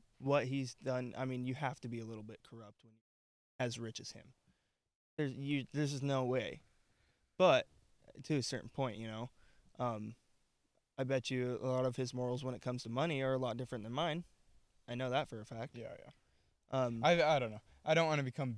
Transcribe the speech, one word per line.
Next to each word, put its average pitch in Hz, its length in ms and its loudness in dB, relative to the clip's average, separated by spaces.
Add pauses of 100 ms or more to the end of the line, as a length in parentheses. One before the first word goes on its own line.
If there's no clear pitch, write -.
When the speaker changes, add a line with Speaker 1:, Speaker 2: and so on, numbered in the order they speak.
(200)
Speaker 1:
what 139 260 4
he's 131 300 -2
done. 127 420 -4
I 131 80 -2
mean, 127 200 -2
you 127 100 -2
have 139 260 -4
to 123 80 -10
be 117 100 -6
a 113 60 -10
little 110 180 -12
bit 107 160 -14 (100)
corrupt 110 340 -20
when 110 100 -20
you're - 720 -10
as 117 140 -4
rich 117 200 -8
as - 120 -12
him. - 220 -20 (840)
There's, 143 160 -2
you, 139 400 -2
there's 143 180 0
just 135 120 -4
no 139 200 2
way. 123 380 0 (760)
But 165 300 8 (560)
to 156 140 0
a 123 60 2
certain 113 260 -6
point, 123 280 -2
you 113 100 -8
know, 110 220 -8 (500)
um, 110 360 -2 (840)
I 135 60 -2
bet 131 260 2
you 123 320 2
a 123 60 0
lot 127 180 4
of 123 120 2
his 127 160 -2
morals 123 320 0
when 127 100 -2
it - 60 -12
comes 123 220 -4
to 113 60 -8
money 139 320 0
are 135 120 2
a 131 40 2
lot 120 200 0
different 120 260 -6
than 113 80 -8
mine. 160 320 -2 (640)
I 120 80 -6
know 127 140 -2
that 131 180 0
for 113 140 -10
a 110 40 -12
fact. 117 320 -10
Speaker 2:
Yeah, 117 100 -10 (120)
yeah. - 840 -8
Speaker 1:
Um, 117 180 -2
Speaker 2:
I, 165 180 8
I 151 180 6
don't 117 120 0
know. 107 80 -10 (260)
I 156 80 4
don't 160 140 6
wanna 151 160 2
become 127 340 -2